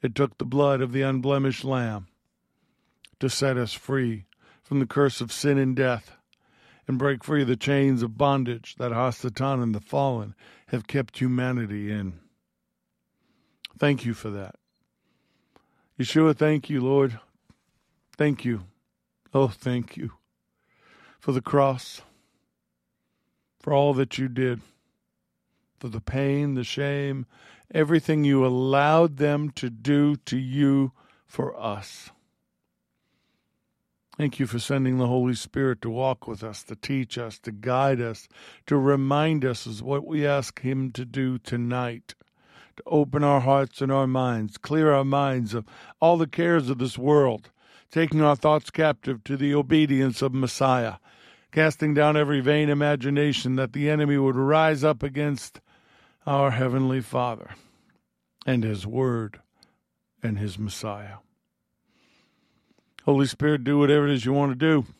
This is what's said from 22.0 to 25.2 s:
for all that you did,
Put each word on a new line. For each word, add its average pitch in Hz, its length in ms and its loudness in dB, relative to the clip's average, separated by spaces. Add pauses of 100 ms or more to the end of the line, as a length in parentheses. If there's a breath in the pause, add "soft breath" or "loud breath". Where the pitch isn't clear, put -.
for - 140 -4
all 143 220 4
that 127 240 -2
you 135 100 -4
did, 123 320 -4 (1160)